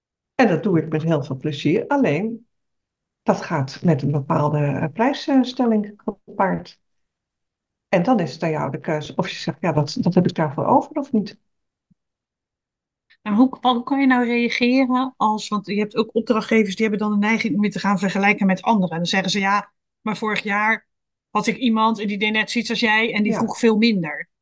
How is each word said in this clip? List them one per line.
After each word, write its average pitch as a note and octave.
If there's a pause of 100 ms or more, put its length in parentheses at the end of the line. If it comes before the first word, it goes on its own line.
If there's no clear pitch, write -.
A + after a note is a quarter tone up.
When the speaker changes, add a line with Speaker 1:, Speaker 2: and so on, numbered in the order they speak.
(360)
Speaker 1:
En -
dat D#3+
doe F3
ik D#3
met D#3+
heel D#3+
veel C3+
plezier. D3+
Alleen, A3 (760)
dat F#3+
gaat C#3+
met D#3+
een C#3+
bepaalde, D3
eh, D3
prijsstelling A#3+ (320)
gepaard." F3+ (1120)
En F3
dan A#3+
is D#3+
het -
aan E3
jou D3
de -
keuze D3+
of -
je -
zegt, -
"Ja, F3
dat, C#3+
dat F3
heb F3+
ik -
daarvoor D3+
over -
of C#4
niet." - (1800)
Speaker 2:
En G#3+
hoe, C4
hoe A#3+
kan C#4
je C#4
nou B3
reageren B3
als, G#3+
want G#3
je G3+
hebt G#3
ook A3+
opdrachtgevers A3
die A3
hebben G#3
dan G#3
de G#3
neiging A3
om G3+
je G#3
te G3
gaan G3
vergelijken G3+
met F#3
anderen. G3+
En E3
dan E3+
zeggen F#3+
ze, G#3+
"Ja, G3 (300)
maar G#3+
vorig G#3+
jaar G#3+ (420)
had G#3
ik A3+
iemand A3
en G#3
die G3+
deed G#3+
net G#3+
zoiets A#3
als A3+
jij A3
en G#3+
die A3+
Speaker 1:
Ja. A3
Speaker 2:
vroeg G#3
veel A3+
minder." F3 (120)